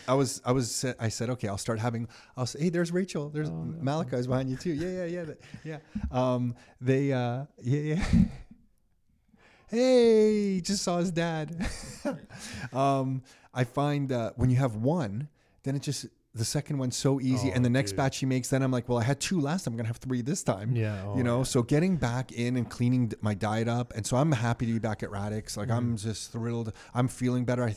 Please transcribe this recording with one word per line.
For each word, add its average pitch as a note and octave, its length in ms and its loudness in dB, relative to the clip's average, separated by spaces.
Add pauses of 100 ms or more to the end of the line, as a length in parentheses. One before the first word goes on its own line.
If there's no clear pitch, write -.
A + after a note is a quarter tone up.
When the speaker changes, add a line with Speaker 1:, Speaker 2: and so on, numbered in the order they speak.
Speaker 1:
I B2+ 60 2
was, C3+ 320 0
I A#2+ 60 4
was, B2+ 220 2
sa-, B2+ 260 -2
I A2+ 100 -2
said, A#2 220 -2
"Okay, A#2 160 -4
I'll G2 100 -2
start A2+ 220 -4
having," A#2 280 -2 (300)
I'll B2 80 -2
say, - 200 -6
"Hey, F3+ 40 2
there's E3+ 220 0
Rachel. F3+ 400 -2
There's D3+ 180 -4
Speaker 2:
Oh, E3 140 -6
no. D#3+ 180 -8
Speaker 1:
Malachi's C3 460 0
behind C3 240 0
you B2+ 60 -4
too." F3 160 -4
Yeah, E3 160 -2
yeah, F3+ 160 -4
yeah. E3+ 180 -6
That, D3+ 160 -10 (240)
yeah. D#3 140 -10 (340)
Um, B2+ 420 2 (260)
they, C3+ 320 2
uh, B2 340 -2 (180)
yeah, D3 320 0
yeah. G3+ 140 0
<laughs> - 60 6 (1500)
Hey, A3 960 6
just G3 220 -2
saw F3 160 0
his F3+ 120 2
dad. E3 600 -2
<laughs> - 40 -8 (1000)
Um, C3+ 500 0 (300)
I B2+ 100 0
find, C#3+ 480 0
uh, A2+ 240 -2
when B2+ 140 2
you B2+ 80 4
have B2+ 180 2
one, B2 540 -2 (340)
then C3+ 120 -2
it C3+ 60 -4
just, C#3 240 -6 (300)
the A2 100 -4
second D3 320 -4
one's B2+ 200 -2
so C#3 240 2
easy. C3 280 2
Speaker 2:
Oh, B2 60 0
Speaker 1:
And B2 100 4
the B2 40 4
next B2+ 220 2
Speaker 2:
dude. G2 60 -6
Speaker 1:
batch C3+ 180 2
she C#3 100 -2
makes, C3 240 0
then C3+ 120 2
I'm C3 100 2
like, B2 180 -2
"Well, A#2+ 100 2
I A#2 40 2
had C3+ 180 0
two F#3 180 0
last D3+ 240 -2
time. A#2 100 -4
I'm A2+ 40 -6
gonna A#2 100 -4
have A2+ 100 -4
three B2+ 240 -4
this B2+ 220 -4
time." A2+ 320 0
Speaker 2:
Yeah, G#2+ 280 -2
Speaker 1:
You G2+ 60 -6
Speaker 2:
oh, G2+ 140 0
Speaker 1:
know, A#2+ 140 2
Speaker 2:
yeah. C3 60 0
Speaker 1:
so B2 200 2
getting E3+ 320 4
back B2 380 -2
in B2 240 0
and A#2 120 -2
cleaning B2 400 2
th-, - 140 -8
my G#2+ 100 2
diet G#2+ 360 0
up. A#2+ 260 -2
And G#2+ 100 -4
so B2+ 120 0
I'm D#3 160 4
happy A#2 340 0
to A#2 60 2
be A2+ 60 0
back G#2+ 220 -4
at - 80 -6
Radix. G#2 480 -6
Like, G#2 140 -2
I'm A#2 240 0
Speaker 2:
Mm-hmm. G#2+ 140 -6
Speaker 1:
just - 240 -8
thrilled. A#2 400 -4 (200)
I'm B2 140 2
feeling B2 380 0
better. B2 180 0
I, A2 140 0